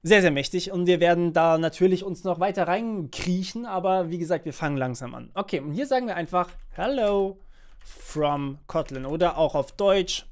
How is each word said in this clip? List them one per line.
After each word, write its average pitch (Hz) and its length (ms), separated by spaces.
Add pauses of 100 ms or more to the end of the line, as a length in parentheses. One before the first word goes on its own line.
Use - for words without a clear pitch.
sehr, 196 180
sehr 175 120
mächtig 175 400
und 175 160
wir 175 100
werden 170 340
da 165 260
natürlich 180 440
uns 190 220
noch 175 160
weiter 190 260
reinkriechen, 190 1000
aber 185 440
wie 175 80
gesagt, 170 280
wir 147 60
fangen 143 260
langsam 127 360
an. 120 200
Okay, 196 260
und 147 140
hier 269 120
sagen 254 220
wir 185 80
einfach 175 340 (200)
Hello 202 680 (460)
from 143 800
Kotlin 135 400
oder 165 320
auch 156 160
auf 139 160
Deutsch 196 600